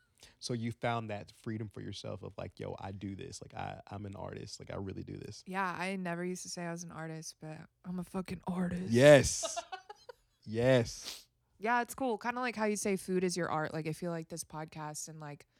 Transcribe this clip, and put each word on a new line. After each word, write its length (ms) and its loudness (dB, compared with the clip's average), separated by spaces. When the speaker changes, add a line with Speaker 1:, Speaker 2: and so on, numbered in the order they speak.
Speaker 1:
So 160 -4
you 180 -2
found 380 -2
that 220 -6
freedom 260 -4
for 120 -12
yourself 420 -8
of, 160 -10
like, 200 -10
"Yo, 220 -8
I 120 -8
do 220 -6
this. 280 -10
Like, 120 -16
I, 260 -8
I'm 160 -8
an 100 -8
artist. 440 -10
Like, 120 -12
I 40 -6
really 260 -6
do 140 -8
this." 300 -12
Speaker 2:
Yeah, 320 -4
I 180 -2
never 280 -4
used 200 -4
to 40 -12
say 180 -6
I 60 -4
was 120 -8
an 80 -12
artist, 480 -10
but 180 -12
I'm 140 -6
a 60 -4
fucking 420 -6
artist. 440 0
Speaker 1:
Yes. 720 10
Speaker 2:
<laughs> 40 -10
Speaker 1:
Yes. 800 4
Speaker 2:
Yeah, 240 2
it's 120 -6
cool. 240 0
Kinda 220 -2
like 160 -2
how 80 2
you 120 4
say 200 0
food 260 0
is 140 0
your 140 0
art. 240 0
Like, 120 -2
I 60 -2
feel 180 -4
like 180 -6
this 160 -10
podcast 640 -10
and, 120 -14
like, 260 -12